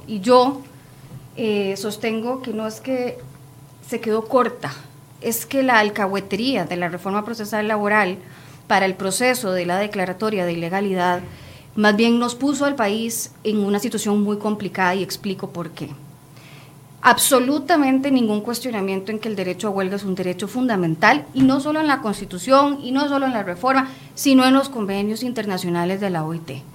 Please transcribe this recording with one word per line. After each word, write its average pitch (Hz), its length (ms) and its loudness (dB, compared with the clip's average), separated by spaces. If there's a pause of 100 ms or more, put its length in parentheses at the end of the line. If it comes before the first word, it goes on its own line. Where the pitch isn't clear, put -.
y 214 120 -6
yo, 247 420 4 (760)
eh, 202 400 0
sostengo 226 640 -4
que 254 100 -8
no 220 160 -4
es 220 140 -10
que 247 360 -4 (720)
se 233 140 -6
quedó 220 260 -2
corta, 240 460 0 (480)
es 226 240 -4
que 269 180 0
la 254 160 6
alcahuetería 202 840 -2
de 175 100 -6
la 175 140 -2
reforma 190 340 -4
procesal 214 440 -4
laboral 208 500 2 (500)
para 196 180 4
el 185 100 0
proceso 196 580 0
de 180 120 0
la 175 120 0
declaratoria 202 680 -2
de 175 80 -2
ilegalidad, 180 680 0 (540)
más 208 200 4
bien 233 240 4
nos 240 160 -2
puso 285 300 0
al 285 100 0
país 226 560 -2 (140)
en 214 140 0
una 202 200 2
situación 208 420 0
muy 202 160 0
complicada, 196 580 -2
y 196 80 -2
explico 190 460 -6
por 170 220 -10
qué. 143 180 -10 (1160)
Absolutamente 269 1080 4
ningún 226 280 2
cuestionamiento 208 720 -4
en 214 80 -4
que 226 80 -8
el 214 80 -4
derecho 180 320 -4
a 202 40 -2
huelga 190 260 -2
es 196 80 -6
un 190 100 -2
derecho 180 320 -4
fundamental, 214 840 2
y 262 80 2
no 262 180 6
solo 302 220 -2
en 311 60 2
la 277 140 2
Constitución, 262 800 2
y 247 100 -6
no 277 180 0
solo 277 160 0
en 262 80 0
la 214 100 -2
reforma, 254 460 0 (260)
sino 262 300 6
en 262 80 6
los 269 160 4
convenios 208 520 -2
internacionales 185 800 -2
de 202 100 -2
la 170 140 -2
O 156 100 -4
I 165 60 -6
T. 139 240 -12 (120)